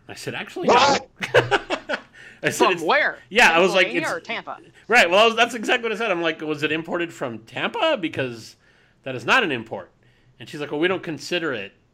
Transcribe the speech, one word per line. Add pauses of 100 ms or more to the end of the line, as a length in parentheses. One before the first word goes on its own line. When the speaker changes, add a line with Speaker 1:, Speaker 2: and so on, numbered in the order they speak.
Speaker 1:
I
said,
"Actually,
no."
Speaker 2:
What? (120)
Speaker 1:
<laughs> (420)
I
said,
Speaker 3:
From
Speaker 1:
"It's,"
Speaker 3:
where? (120)
Speaker 1:
Yeah,
I
was
like,
Speaker 3:
Pennsylvania
Speaker 1:
"It's,"
Speaker 3:
or
Tampa? (280)
Speaker 1:
Right,
well,
I
was,
that's
exactly
what
I
said.
I'm
like,
"Was
it
imported
from
Tampa?
Because (460)
that
is
not
an
import." (480)
And
she's
like,
"Well,
we
don't
consider
it (220)